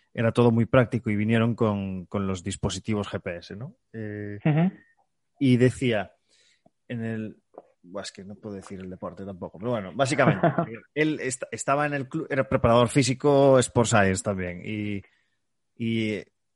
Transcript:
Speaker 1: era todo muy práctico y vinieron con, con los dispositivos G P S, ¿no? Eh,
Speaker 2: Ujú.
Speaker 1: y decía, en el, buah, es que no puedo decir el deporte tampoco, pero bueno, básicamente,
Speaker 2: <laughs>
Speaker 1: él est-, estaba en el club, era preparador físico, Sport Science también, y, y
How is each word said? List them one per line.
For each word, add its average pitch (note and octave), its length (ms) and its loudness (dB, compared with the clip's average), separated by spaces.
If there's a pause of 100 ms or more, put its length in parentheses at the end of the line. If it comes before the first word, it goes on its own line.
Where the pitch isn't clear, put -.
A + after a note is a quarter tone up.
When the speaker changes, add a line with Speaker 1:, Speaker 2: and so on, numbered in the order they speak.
(160)
Speaker 1:
era A2+ 160 2
todo A#2+ 200 4
muy A2+ 140 2
práctico A#2 440 2
y G#2 60 0
vinieron A2+ 400 2
con, G2 500 -2
con G2 220 -4
los F#2 160 -6
dispositivos G2 680 -6
G G2 80 -6
P F2 180 -10
S, F2 180 -16
¿no? C3+ 180 -14 (180)
Eh, G#2 540 -10
Speaker 2:
Ujú. E3 260 2 (680)
Speaker 1:
y B2+ 180 4
decía, A#2 540 0 (760)
en A#2 160 -8
el, A2 320 -8 (460)
buah, F#2+ 220 -14
es - 80 -16
que G2+ 120 -18
no G2+ 120 -18
puedo G#2 180 -14
decir F#2+ 260 -14
el F#2 120 -12
deporte F#2 340 -12
tampoco, F#2 320 -14
pero A2+ 140 -6
bueno, G2 240 -6
básicamente, C#3 500 2
Speaker 2:
<laughs> - 480 -2
Speaker 1:
él D3+ 260 0
est-, B2+ 320 -6
estaba C#3+ 360 0
en D3 80 -4
el C3+ 120 -6
club, D#3+ 220 -8
era C3+ 140 0
preparador A#2+ 460 4
físico, C#3 680 4
Sport A#2+ 300 2
Science G2 360 2
también, F2+ 400 -6
y, G#2 380 -6 (760)
y A2+ 460 -2 (340)